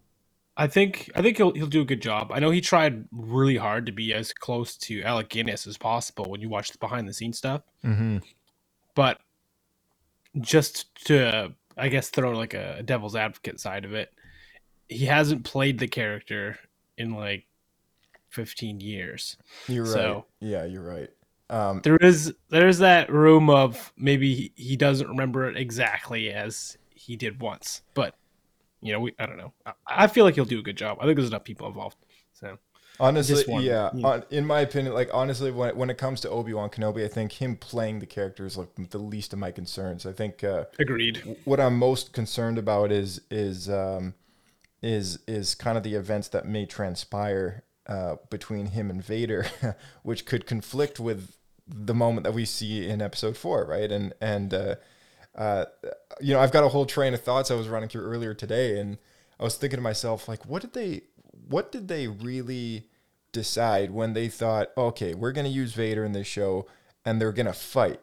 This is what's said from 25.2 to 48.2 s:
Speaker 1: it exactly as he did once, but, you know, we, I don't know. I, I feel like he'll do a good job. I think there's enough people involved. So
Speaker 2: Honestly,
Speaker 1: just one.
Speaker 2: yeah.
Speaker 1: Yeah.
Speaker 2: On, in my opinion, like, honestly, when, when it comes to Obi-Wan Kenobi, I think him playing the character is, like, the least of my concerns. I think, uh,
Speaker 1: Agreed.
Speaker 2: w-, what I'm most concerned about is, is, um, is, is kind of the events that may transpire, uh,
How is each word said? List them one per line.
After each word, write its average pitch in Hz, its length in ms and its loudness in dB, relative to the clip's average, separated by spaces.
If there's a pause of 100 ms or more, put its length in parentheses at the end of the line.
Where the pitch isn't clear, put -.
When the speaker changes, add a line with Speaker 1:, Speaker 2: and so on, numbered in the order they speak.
Speaker 1:
it 104 80 -4
exactly 113 760 -2
as 107 460 -8 (160)
he - 220 -14
did 117 260 -8
once, - 400 -8 (100)
but, 123 220 -2 (640)
you 110 120 -8
know, 104 80 -2
we, 120 180 -6
I 127 80 -4
don't - 100 -12
know. - 160 -16 (140)
I, 110 60 -12 (140)
I 196 200 6
feel 214 180 8
like 175 100 8
he'll 135 120 2
do 113 140 -4
a - 20 -8
good 101 160 -10
job. 104 200 -6
I - 60 -4
think 156 120 4
there's 131 120 2
enough 110 160 -6
people 107 220 -12
involved. 98 300 -10 (360)
So 95 240 -16 (420)
Speaker 2:
Honestly, 139 360 4
Speaker 1:
just 143 140 4
one. 120 140 0
Speaker 2:
yeah. 113 320 2
Speaker 1:
Yeah. 127 120 0
Speaker 2:
On, 123 240 2
in 147 160 0
my 147 140 4
opinion, 135 340 0
like, 123 180 0
honestly, 131 380 0
when, 123 260 -2
when 127 140 -2
it 123 80 -6
comes 131 240 -4
to - 80 -6
Obi-Wan 110 400 -4
Kenobi, 107 340 -2
I 104 40 -2
think 110 240 -4
him 127 240 -4
playing 110 420 -4
the 95 80 -10
character 98 400 -6
is, 90 100 -10
like, 90 120 -8 (220)
the 104 80 -6
least 104 360 -10
of 98 40 -6
my 98 120 -6
concerns. 90 560 -8
I 95 60 -8
think, 104 300 -8
uh, 98 220 -2 (140)
Speaker 1:
Agreed. 117 400 0
Speaker 2:
w-, - 260 -12
what 139 160 4
I'm 123 180 4
most 127 360 2
concerned 113 420 -2
about 104 360 2
is, 98 280 -2 (100)
is, 95 380 -4
um, 95 460 -2 (680)
is, 101 360 -2 (100)
is 107 260 -4
kind 117 220 -2
of 107 80 -2
the 107 120 -4
events 104 320 -4
that - 180 -4
may 104 180 -4
transpire, 98 1000 -4 (220)
uh, 90 300 -6 (140)